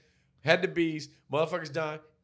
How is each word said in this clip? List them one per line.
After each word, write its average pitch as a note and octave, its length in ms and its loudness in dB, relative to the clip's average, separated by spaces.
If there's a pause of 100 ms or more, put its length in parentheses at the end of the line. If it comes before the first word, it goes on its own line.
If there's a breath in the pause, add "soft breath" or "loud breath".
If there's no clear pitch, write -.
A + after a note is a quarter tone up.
(440)
had E3+ 160 6
the F#3 80 0
bees, D#3 400 -2 (240 soft breath)
motherfuckers D#3+ 400 -2
dying. D#3 280 -4 (240)